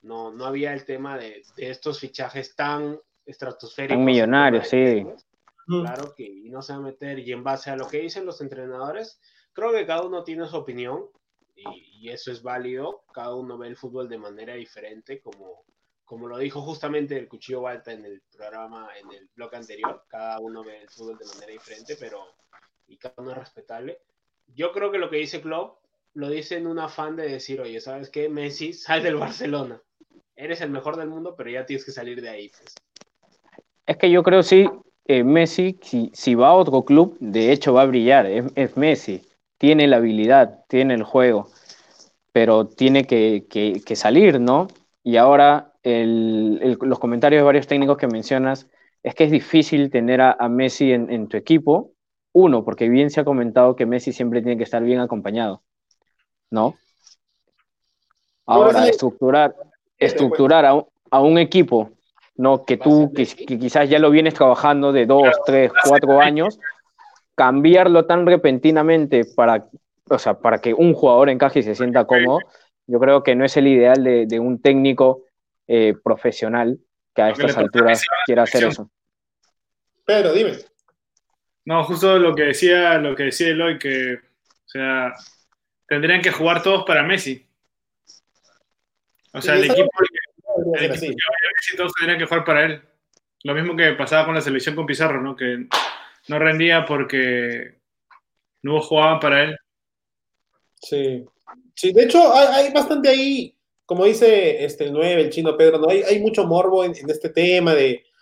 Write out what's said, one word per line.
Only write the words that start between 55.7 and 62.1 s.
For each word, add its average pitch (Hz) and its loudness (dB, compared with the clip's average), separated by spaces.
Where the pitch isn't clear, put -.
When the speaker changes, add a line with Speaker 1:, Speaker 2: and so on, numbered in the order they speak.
Speaker 2:
¿no? 113 -2
Speaker 3:
Ahora 214 4
Speaker 2:
Ahora, - 4
Speaker 3:
sí. 123 4
Speaker 2:
estructurar, 139 0
Speaker 3:
Sí, - -20
de - -20
acuerdo. - -20
Speaker 2:
estructurar 147 2
a 135 6
un, 147 -2
a 135 4
un 156 6
equipo, 160 2